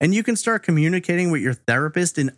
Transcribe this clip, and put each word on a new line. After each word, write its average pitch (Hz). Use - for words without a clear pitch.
and 175
you 220
can 233
start 226
communicating 175
with 147
your 127
therapist 151
in 135